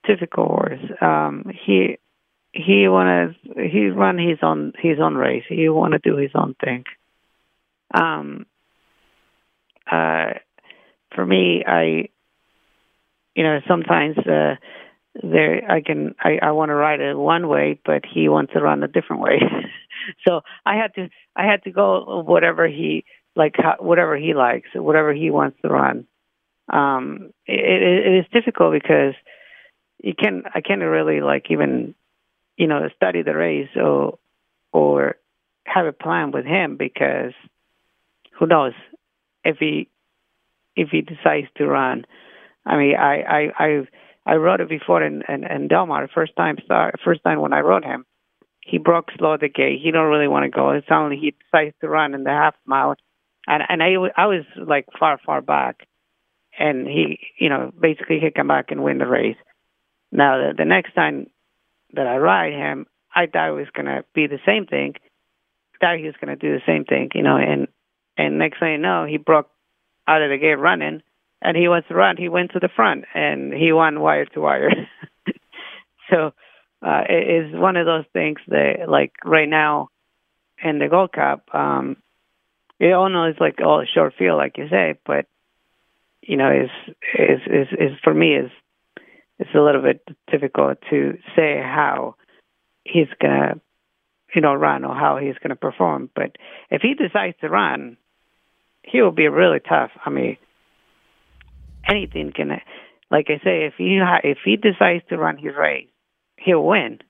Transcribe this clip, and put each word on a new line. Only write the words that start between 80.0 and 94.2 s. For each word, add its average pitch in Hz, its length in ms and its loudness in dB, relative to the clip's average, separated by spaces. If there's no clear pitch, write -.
in 156 180 -2
the 143 100 0
Gold 180 240 2
Cup, 143 400 -2
um, - 420 -2
it 170 120 6
all 185 180 4
know 175 160 0
it's, 156 140 -4
like, 156 220 0
all 151 240 4
short 156 320 2
field, - 200 2
like - 200 -2
you 147 100 -8
say, 92 280 0
but, 71 220 -2
you - 140 -6
know, 135 140 2
it's, 139 480 -2
it's, - 320 2
it's, - 340 0
it's, 139 240 0
for 156 100 4
me, 156 220 4
it's, 135 180 -4
it's - 160 -6
a 147 60 6
little 143 200 4
bit 139 240 0
difficult 139 500 0
to 143 280 0
say 147 280 2
how 139 520 -2
he's 160 240 0
gonna, 143 380 0